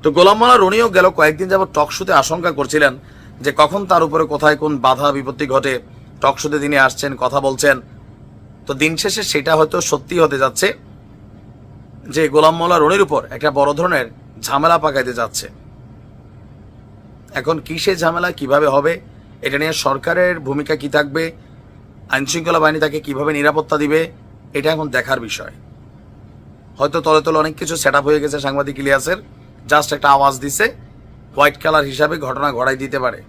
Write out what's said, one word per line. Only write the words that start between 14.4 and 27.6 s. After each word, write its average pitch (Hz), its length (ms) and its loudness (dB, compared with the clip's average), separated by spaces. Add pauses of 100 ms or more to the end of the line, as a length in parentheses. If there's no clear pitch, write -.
ঝামেলা 151 360 2
পাকাইতে 135 360 -2
যাচ্ছে। 117 360 -6 (1800)
এখন 147 260 -4
কি 160 200 -10
সেই 190 160 0
ঝামেলা, 170 360 -2
কিভাবে 143 360 0
হবে, 143 340 0 (400)
এটা 139 160 -4
নিয়ে 156 160 -2
সরকারের 165 680 0
ভূমিকা 143 360 -4
কি 143 140 -8
থাকবে, 151 420 -2 (800)
আইনশৃঙ্খলা 160 500 -2
বাহিনী 156 200 2
তাকে 151 200 -2
কিভাবে 143 340 -4
নিরাপত্তা 151 440 0
দিবে, 151 340 0 (420)
এটা 143 180 -2
এখন 156 180 -4
দেখার 127 300 -4
বিষয়। 110 320 -12 (1300)
হয়তো 147 240 -2
তলে 156 200 4
তলে 160 160 0
অনেক 156 200 -2
কিছু 165 180 -6